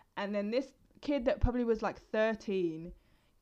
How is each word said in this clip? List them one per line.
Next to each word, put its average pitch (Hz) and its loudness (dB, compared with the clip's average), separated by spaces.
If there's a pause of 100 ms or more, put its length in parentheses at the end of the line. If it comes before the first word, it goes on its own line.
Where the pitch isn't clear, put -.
(160)
And 202 -4
then 202 -2
this 262 0 (340)
kid 285 0
that 247 2
probably 247 2
was, 226 2
like, 196 -4 (120)
thirteen 190 0 (480)